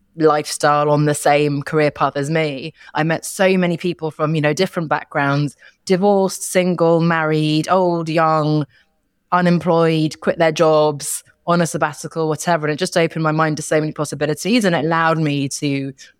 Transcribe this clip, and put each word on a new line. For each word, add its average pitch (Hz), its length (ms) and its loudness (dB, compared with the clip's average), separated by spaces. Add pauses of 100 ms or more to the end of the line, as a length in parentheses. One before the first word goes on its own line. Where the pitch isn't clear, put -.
(160)
lifestyle, 151 720 2
on 147 160 2
the 151 100 2
same 147 480 0
career 151 280 0
path 143 260 -2
as 143 140 -4
me, 156 420 -4 (220)
I 151 80 0
met 160 240 -2
so 190 320 2
many 175 180 0
people 160 340 -6
from, 151 240 -2
you 156 60 0
know, 151 140 2
different 156 340 -4
backgrounds, 143 680 -2 (280)
divorced, 190 580 0
single, 170 580 2
married, 156 680 0
old, 175 400 0
young, 156 580 2 (680)
unemployed, 165 880 2
quit - 180 -2
their 165 140 2
jobs, 151 680 2 (240)
on 170 140 2
a 170 60 2
sabbatical, 156 640 -4
whatever. 156 380 -2
And 151 60 0
it 143 60 -6
just - 180 -4
opened 165 260 0
my 156 100 0
mind 156 260 0
to 147 40 -8
so 160 160 0
many 156 140 -2
possibilities, 156 720 -2
and 175 100 2
it 139 100 -2
allowed 165 340 2
me 143 300 -2
to 139 440 -4 (280)